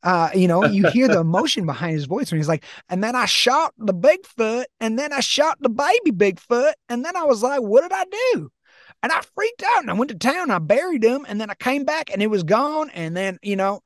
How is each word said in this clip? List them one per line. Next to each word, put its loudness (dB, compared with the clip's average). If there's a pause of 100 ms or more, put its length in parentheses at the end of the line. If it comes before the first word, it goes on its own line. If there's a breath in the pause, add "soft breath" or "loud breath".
Uh, 2
you 4
know, 4
you 4
hear 4
the 4
emotion 0
behind -4
his -4
voice -6
when -2
he's -2
like, -2 (240 loud breath)
And -4
then -4
I 0
shot 2
the -2
Bigfoot, 0 (160)
and -2
then -6
I -4
shot 0
the -2
baby 2
Bigfoot, 0 (160)
and -6
then -8
I -4
was 2
like, 0
What 6
did -4
I -2
do? -2 (520 soft breath)
And 0
I 2 (140)
freaked -4
out, 2
and -8
I -2
went 0
to -10
town, -2
I 2
buried -2
him, 2
and -6
then -8
I -8
came -4
back, -4
and -2
it 2
was 0
gone, 0
and -8
then, -4
you -4
know. -2